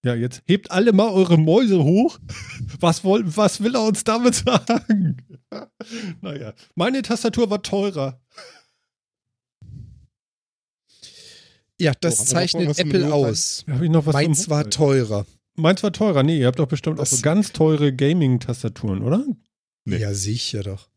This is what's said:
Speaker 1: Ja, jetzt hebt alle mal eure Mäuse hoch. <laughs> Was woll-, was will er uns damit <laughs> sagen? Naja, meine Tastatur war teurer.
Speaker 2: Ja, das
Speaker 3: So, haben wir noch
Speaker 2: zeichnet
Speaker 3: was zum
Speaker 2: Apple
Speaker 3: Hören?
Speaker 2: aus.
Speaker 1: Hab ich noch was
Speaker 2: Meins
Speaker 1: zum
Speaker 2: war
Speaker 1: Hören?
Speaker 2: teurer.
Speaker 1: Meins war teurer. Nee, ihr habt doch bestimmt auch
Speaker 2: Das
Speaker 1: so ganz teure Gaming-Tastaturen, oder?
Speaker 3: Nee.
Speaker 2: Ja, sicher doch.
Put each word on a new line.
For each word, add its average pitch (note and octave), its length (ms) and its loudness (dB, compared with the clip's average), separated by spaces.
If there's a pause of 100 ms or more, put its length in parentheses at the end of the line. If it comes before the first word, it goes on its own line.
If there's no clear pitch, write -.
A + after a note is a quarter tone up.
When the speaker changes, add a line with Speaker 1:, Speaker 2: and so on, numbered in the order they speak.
Speaker 1:
Ja, B2 100 -2
jetzt A#2+ 320 -6
hebt G3 240 0
alle A3 220 4
mal G#3+ 180 4
eure F3+ 260 4
Mäuse F3+ 460 4
hoch. G3+ 340 2 (320)
<laughs> - 300 -12
Was E3 240 0
woll-, G3+ 220 2
was G3 360 0
will A#3+ 140 -2
er A3+ 80 0
uns A3 220 0
damit A#3 300 2
<laughs> - 120 -4
sagen? G3+ 720 0 (1040)
Naja, C#3 320 -12 (220)
meine B3+ 280 -2
Tastatur A#3 480 -2
war G#3 100 -2
teurer. E3 580 -4 (3500)
Speaker 2:
Ja, D#3 200 2
das E3+ 180 0
Speaker 3:
So, - 40 0
haben B2+ 60 0
wir - 60 0
noch E3+ 80 2
Speaker 2:
zeichnet F3 280 -2
Speaker 3:
was D3+ 80 -2
zum E3+ 120 0
Speaker 2:
Apple A#2+ 120 2
Speaker 3:
Hören? D3 100 0
Speaker 2:
aus. C3 580 -2
Speaker 1:
Hab C3+ 120 -2
ich E3+ 80 2
noch D#3 160 4
was D#3 80 2
Speaker 2:
Meins D3+ 300 2
Speaker 1:
zum - 80 -10
Speaker 2:
war D3 80 2
Speaker 1:
Hören? G#2+ 120 -4
Speaker 2:
teurer. B2 540 2 (300)
Speaker 1:
Meins E3 280 2
war G3+ 80 0
teurer. E3+ 320 2
Nee, D#3+ 160 2
ihr B2 80 2
habt - 120 0
doch D3 80 0
bestimmt D#3 300 -4
auch C#3+ 60 -4
Speaker 2:
Das - 80 -2
Speaker 1:
so - 100 0
ganz F#3 300 2
teure D3+ 420 2
Gaming-Tastaturen, B2+ 1120 0
oder? F3+ 220 0 (600)
Speaker 3:
Nee. G#2 120 -2
Speaker 2:
Ja, G2+ 160 -2
sicher G2+ 500 -6
doch. G2 340 -12